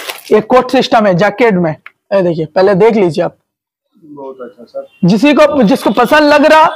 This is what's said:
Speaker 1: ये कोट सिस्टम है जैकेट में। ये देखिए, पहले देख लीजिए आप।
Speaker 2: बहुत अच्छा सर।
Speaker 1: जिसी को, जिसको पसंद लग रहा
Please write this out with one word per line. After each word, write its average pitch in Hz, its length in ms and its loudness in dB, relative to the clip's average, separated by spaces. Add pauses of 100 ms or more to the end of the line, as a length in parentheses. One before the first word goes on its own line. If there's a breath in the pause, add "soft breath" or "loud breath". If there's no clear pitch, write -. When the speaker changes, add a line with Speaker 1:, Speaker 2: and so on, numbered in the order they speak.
(320)
Speaker 1:
ये 214 120 4
कोट 247 280 0
सिस्टम 240 360 0
है 190 80 2
जैकेट 208 380 0
में। 175 180 -2
ये - 500 -6
देखिए, 165 240 -4
पहले 190 300 0
देख 214 200 2
लीजिए 170 280 -2
आप। 165 120 -8 (600)
Speaker 2:
बहुत 143 460 -20
अच्छा - 220 -20
सर। - 440 -8
Speaker 1:
जिसी 226 260 2
को, 285 300 2
जिसको 254 260 0
पसंद 285 440 2
लग 294 120 4
रहा 311 200 4 (100)